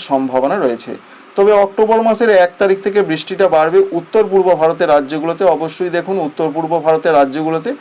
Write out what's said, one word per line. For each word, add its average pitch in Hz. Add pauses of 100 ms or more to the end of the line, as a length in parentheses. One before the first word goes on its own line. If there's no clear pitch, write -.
সম্ভাবনা 135
রয়েছে। 120 (440)
তবে 202 (120)
অক্টোবর 220
মাসের 220
এক 180
তারিখ 196
থেকে 202
বৃষ্টিটা 175
বাড়বে 160 (200)
উত্তর 220
পূর্ব 190 (120)
ভারতের 160
রাজ্যগুলোতে। 151
অবশ্যই 165
দেখুন 170 (100)
উত্তর 160
পূর্ব 165 (140)
ভারতের 160
রাজ্যগুলোতে 156 (100)